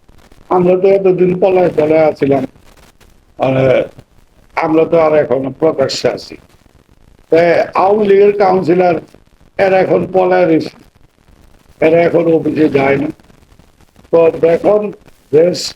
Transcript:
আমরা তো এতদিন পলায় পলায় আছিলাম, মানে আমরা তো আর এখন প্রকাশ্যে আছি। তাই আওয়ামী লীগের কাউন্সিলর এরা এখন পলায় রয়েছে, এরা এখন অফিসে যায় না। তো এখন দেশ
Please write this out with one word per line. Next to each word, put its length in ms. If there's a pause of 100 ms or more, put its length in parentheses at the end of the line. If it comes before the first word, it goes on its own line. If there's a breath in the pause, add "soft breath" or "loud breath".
(560)
আমরা 260
তো 40 (100)
এতদিন 340 (120)
পলায় 360
পলায় 320
আছিলাম, 320 (960)
মানে 240 (1000)
আমরা 260
তো 60 (100)
আর 60 (100)
এখন 180 (220)
প্রকাশ্যে 440 (100)
আছি। 180 (960)
তাই 160 (360)
আওয়ামী 280
লীগের 220 (100)
কাউন্সিলর 540 (680)
এরা 200
এখন 160 (140)
পলায় 360
রয়েছে, 240 (1120)
এরা 120 (100)
এখন 160 (120)
অফিসে 300 (120)
যায় 240
না। 60 (1000)
তো 80 (380)
এখন 240 (560)
দেশ 220 (180)